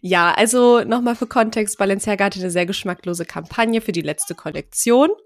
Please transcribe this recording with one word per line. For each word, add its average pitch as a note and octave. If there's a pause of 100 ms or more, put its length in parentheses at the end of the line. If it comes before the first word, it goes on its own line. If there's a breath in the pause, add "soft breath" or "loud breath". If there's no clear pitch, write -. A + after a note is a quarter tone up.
Ja, F3
also A#3+
nochmal A#3+
für A#3+
Kontext, A3
Balenciaga G3
hatte G3
eine F3+
sehr F3
geschmacklose F3
Kampagne A3+
für A3
die E3+
letzte D3+
Kollektion A#3 (160)